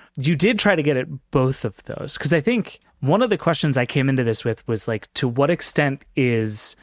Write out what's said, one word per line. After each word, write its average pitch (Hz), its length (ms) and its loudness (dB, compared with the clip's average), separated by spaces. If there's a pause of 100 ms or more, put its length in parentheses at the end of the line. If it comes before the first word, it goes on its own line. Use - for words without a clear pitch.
(160)
you 147 200 0
did 202 220 2
try 202 180 2
to 160 80 0
get 147 120 2
at 127 120 -2 (240)
both 135 340 0
of - 180 -8
those. - 340 -8
'Cause 139 140 -2
I 165 80 4
think 226 400 -2 (220)
one 160 200 2
of 247 80 0
the 196 80 0
questions 151 400 0
I 123 80 2
came 135 220 0
into 131 160 2
this 113 220 0
with 113 220 -4
was, 113 200 -4
like, 113 280 -6
to 135 120 0
what 139 220 2
extent 147 560 0 (100)
is 113 680 0